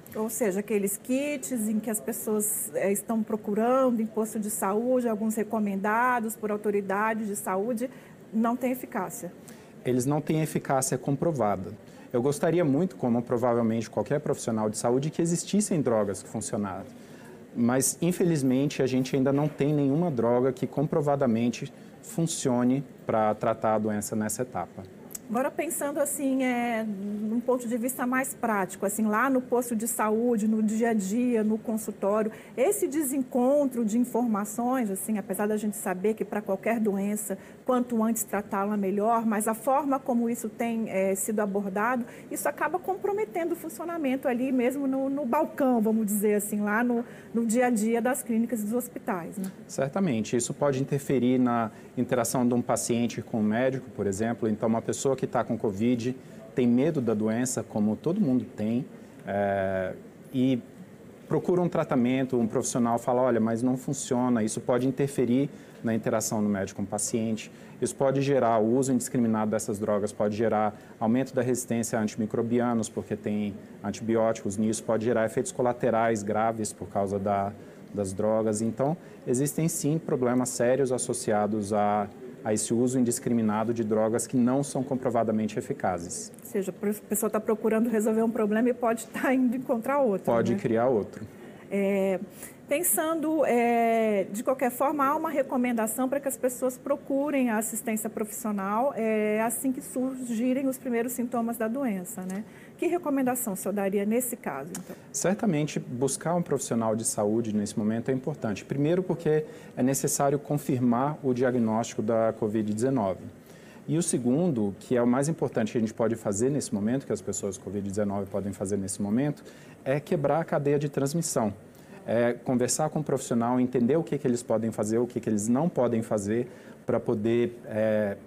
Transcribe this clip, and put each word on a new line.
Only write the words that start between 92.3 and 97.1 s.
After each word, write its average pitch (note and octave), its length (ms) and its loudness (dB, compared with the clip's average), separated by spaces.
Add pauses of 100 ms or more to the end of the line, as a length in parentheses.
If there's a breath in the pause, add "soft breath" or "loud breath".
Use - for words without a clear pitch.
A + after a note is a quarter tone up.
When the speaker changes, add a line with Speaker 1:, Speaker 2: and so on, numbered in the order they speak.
Speaker 1:
pensando, D#4 800 0
é, A3+ 840 4
de G#3 140 -6
qualquer C4 260 2
forma, C#4+ 340 0
há C#4+ 120 2
uma D#4+ 140 -2
recomendação B3+ 800 0
pra C#4 120 -2
que C#4 80 -4
as C4 80 -2
pessoas B3+ 420 -2
procurem C#4 720 0